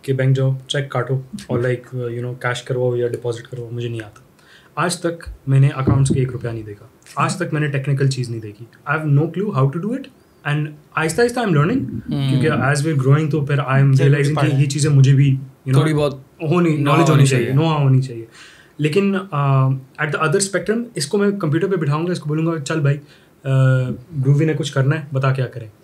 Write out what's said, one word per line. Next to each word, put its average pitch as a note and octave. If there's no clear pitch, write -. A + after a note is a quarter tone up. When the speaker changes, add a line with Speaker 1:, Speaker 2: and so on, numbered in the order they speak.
Speaker 1:
कि C3+
bank C3
जॉब C3
check C#3
काटो C3
और A#2+
Speaker 2:
<laughs> -
Speaker 1:
like, B2
you A#2+
know, B2
cash B2
करवाओ B2
या A#2+
deposit A#2
करवाओ, A#2+
मुझे A#2+
नहीं A2+
आता। G#2
आज F3
तक E3+
मैंने C3+
accounts C3
के C#3+
एक B2+
रुपया A#2+
नहीं A2
देखा, G#2
आज E3
तक F3
मैंने D3+
technical C3+
चीज़ A#2+
नहीं A2+
देखी। G#2+
I D#3
have D#3
no C#3+
clue E3
how C3+
to E3+
do G#3+
it, C#4
and D3
आहिस्ता D#3+
आहिस्ता B3
I'm G#3
learning, E3
Speaker 3:
Hmm। C#3
Speaker 1:
क्योंकि D#3
as C#3+
we're C3+
growing D3
तो C#3+
फिर C#3+
I C#3+
am C3
Speaker 2:
जरूरी C3+
Speaker 1:
realizing C#3
कि D3+
Speaker 2:
पड़ा C#3
है। C3+
Speaker 1:
ये D3
चीज़ें D3+
मुझे C#3
भी, C#3
you -
know, C3
Speaker 3:
थोड़ी D#3
बहुत D3
Speaker 1:
होनी, F3
Speaker 3:
know D3
Speaker 1:
नॉलेज D3
Speaker 3:
होनी D#3+
Speaker 1:
होनी C#3
Speaker 3:
चाहिए। B2
Speaker 1:
चाहिए, C3+
know D#3+
how D3
होनी C3
चाहिए। A#2
लेकिन, G3
uh, C#3
at D3
the D#3
other G3
spectrum, G#3
इसको G3+
मैं G3+
computer E3
पे G3
बिठाऊंगा, D#3
इसको D#3
बोलूंगा, D#3+
"चल D#3+
भाई, C#3+
uh, C3
Groovy C#3+
ने D#3
कुछ -
करना C#3
है, -
बता C3+
क्या C3
करें।" G#2+